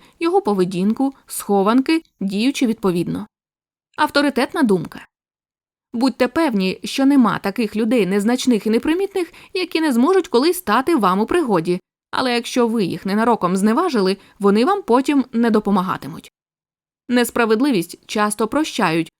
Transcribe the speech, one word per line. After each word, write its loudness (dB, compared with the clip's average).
його 2
поведінку, 0
схованки, 0
діючи -2
відповідно. -2
Авторитетна 0
думка. -2
Будьте 0
певні, -2
що -2
нема 4
таких -4
людей 0
незначних 0
і 0
непримітних, -2
які -4
не 0
зможуть 2
колись 2
стати 0
вам 2
у 0
пригоді. 0
Але -2
якщо -2
ви 0
їх -6
ненароком 0
зневажили, 0
вони 4
вам 0
потім 2
не 0
допомагатимуть. -2
Несправедливість 0
часто -2
прощають, -2